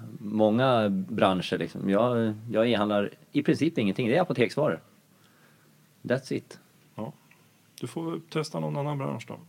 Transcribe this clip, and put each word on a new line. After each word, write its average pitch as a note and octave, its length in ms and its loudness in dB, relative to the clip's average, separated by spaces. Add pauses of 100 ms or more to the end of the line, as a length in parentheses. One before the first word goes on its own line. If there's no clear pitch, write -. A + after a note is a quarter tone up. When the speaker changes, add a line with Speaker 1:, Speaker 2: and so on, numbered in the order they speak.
(200)
Speaker 1:
många A2 720 4
branscher, F#2+ 680 2
liksom. F#2+ 320 -4
Jag, A2+ 440 2 (180)
jag A2 160 4
e-handlar G#2 420 2 (220)
i D3 100 2
princip C#3+ 360 2
ingenting. A2 300 0
Det B2 80 2
är F3+ 40 4
apoteksvaror. A#2+ 600 0 (1200)
That's - 300 -2
it. - 260 -6 (360)
Speaker 2:
Ja. A2 180 -8 (680)
Du - 60 -8
får E3 240 -8
väl E3 100 -6
testa D#3+ 400 -6
någon D3+ 160 -4
annan C#3+ 220 -2
bransch C#3 300 -6
då. - 60 -12 (140)